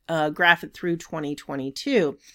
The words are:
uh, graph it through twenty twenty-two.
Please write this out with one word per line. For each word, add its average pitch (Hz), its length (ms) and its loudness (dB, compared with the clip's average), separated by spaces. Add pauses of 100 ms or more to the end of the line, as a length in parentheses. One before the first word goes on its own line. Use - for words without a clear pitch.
uh, 156 220 0
graph 170 340 4
it 156 100 -14
through 175 240 -4
twenty 151 380 -8
twenty-two. 139 840 -2 (180)